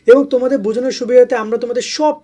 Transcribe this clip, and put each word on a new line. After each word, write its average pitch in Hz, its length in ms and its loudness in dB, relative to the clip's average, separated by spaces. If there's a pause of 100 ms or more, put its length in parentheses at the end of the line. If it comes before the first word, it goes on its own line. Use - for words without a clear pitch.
এবং 277 200 6
তোমাদের 262 320 -2
বোঝানোর 220 340 -4
সুবিধার্থে 247 420 2
আমরা 220 240 -4
তোমাদের 240 240 -6
সব 302 420 -2